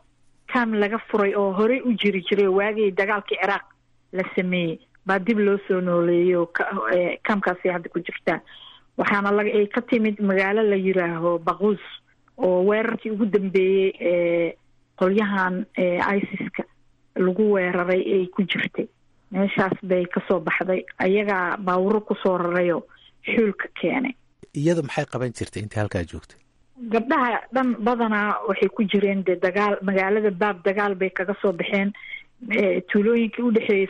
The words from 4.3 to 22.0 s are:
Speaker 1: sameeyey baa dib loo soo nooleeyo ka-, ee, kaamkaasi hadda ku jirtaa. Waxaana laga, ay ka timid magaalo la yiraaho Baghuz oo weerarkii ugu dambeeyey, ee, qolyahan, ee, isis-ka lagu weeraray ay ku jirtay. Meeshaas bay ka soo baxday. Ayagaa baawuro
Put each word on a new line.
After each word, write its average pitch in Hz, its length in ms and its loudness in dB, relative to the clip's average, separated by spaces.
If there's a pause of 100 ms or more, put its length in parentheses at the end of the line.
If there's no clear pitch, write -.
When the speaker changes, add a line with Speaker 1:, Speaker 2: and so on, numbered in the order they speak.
Speaker 1:
sameeyey 180 420 -2 (280)
baa 190 120 0
dib 208 200 0
loo 202 200 4 (100)
soo 185 120 2
nooleeyo 175 640 2
ka-, - 220 -4 (260)
ee, 180 280 0
kaamkaasi 190 460 0
hadda 175 200 -4
ku - 120 -6
jirtaa. - 400 -4 (560)
Waxaana 202 360 0
laga, 208 180 2
ay 208 160 2
ka 220 140 -4
timid 214 400 0
magaalo 196 420 2
la 202 140 4
yiraaho 175 640 0
Baghuz 180 420 0 (580)
oo 180 260 2
weerarkii 220 460 0
ugu 214 160 0
dambeeyey, 190 760 2
ee, 170 540 0 (440)
qolyahan, 190 640 0 (120)
ee, 180 220 0 (180)
isis-ka 190 460 -6 (540)
lagu 190 360 2
weeraray 180 500 0 (120)
ay 185 140 2
ku 202 160 -4
jirtay. - 420 -4 (460)
Meeshaas 196 400 0 (100)
bay 180 240 0
ka 185 220 -4
soo 180 120 2
baxday. 180 440 -2 (140)
Ayagaa 190 580 0
baawuro 190 440 0